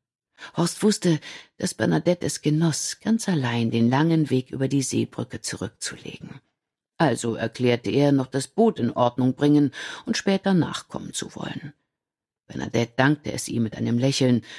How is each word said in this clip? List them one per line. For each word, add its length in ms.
Horst 280
wusste, 340
dass 160
Bernadette 520
es 160
genoss, 580
ganz 280
allein 440
den 180
langen 400
Weg 220
über 160
die 140
Seebrücke 580
zurückzulegen. 1000
Also 380
erklärte 560
er, 220
noch 160
das 180
Boot 320
in 140
Ordnung 420
bringen 380
und 100
später 380
nachkommen 580
zu 220
wollen. 380
Bernadette 500
dankte 360
es 160
ihm 140
mit 120
einem 240
Lächeln, 460